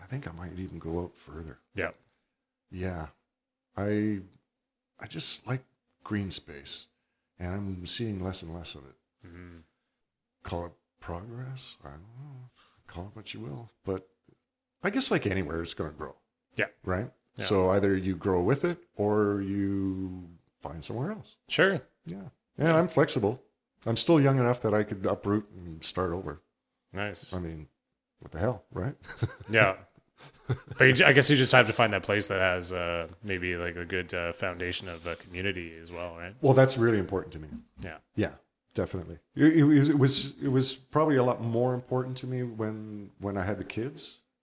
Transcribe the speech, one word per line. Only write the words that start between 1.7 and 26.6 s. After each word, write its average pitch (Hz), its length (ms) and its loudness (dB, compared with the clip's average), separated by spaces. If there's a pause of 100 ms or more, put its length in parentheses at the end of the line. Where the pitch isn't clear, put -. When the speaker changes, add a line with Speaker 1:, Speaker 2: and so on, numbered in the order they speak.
Speaker 2:
Yeah. 87 160 -4 (800)
Speaker 1:
Yeah. 90 360 -6 (720)
I 104 420 0 (840)
I 117 40 -10
just - 380 -4
like 131 160 -4 (420)
green 101 280 -4
space, - 560 -8 (500)
and 90 160 -6
I'm 95 320 -8
seeing 101 380 -4
less 92 180 -4
and 82 140 -10
less 82 180 -8
of 73 120 -16
it. - 420 -20
Speaker 2:
Mm-hmm. 87 300 -18 (880)
Speaker 1:
Call 87 240 -6
it 85 40 -20 (280)
progress? 120 840 -10
I 71 60 -14
don't 71 100 -16
know. 127 500 -20 (380)
Call 90 180 -12
it 104 100 -16
what 107 180 -14
you 107 80 -12
will. 117 280 -12 (160)
But 95 220 -4 (760)
I 196 60 -2
guess, 240 220 0
like, 170 160 2
anywhere, 85 340 -2
it's 85 120 -6
gonna 78 180 -6
grow. 76 240 -12 (400)
Speaker 2:
Yeah. 107 120 -2 (160)
Speaker 1:
Right? 95 260 -2 (260)
Speaker 2:
Yeah. 101 100 -2
Speaker 1:
So 95 260 4
either 98 260 4
you 92 180 -2
grow 90 260 2
with 120 220 2
it 175 140 0 (180)
or 104 460 2
you 95 880 -2 (320)
find 80 220 -10
somewhere 127 280 -4
else. 202 240 -14 (120)
Speaker 2:
Sure. 185 340 2 (240)
Speaker 1:
Yeah. 185 240 -12 (280)
And 151 120 2
I'm 165 180 4
flexible. 127 540 2 (440)
I'm 113 120 0
still 160 240 6
young 135 180 4
enough 120 220 2
that 110 120 2
I 107 100 4
could 101 220 -6
uproot 101 500 0
and 85 280 -12
start 90 280 -2
over. 85 300 -6 (520)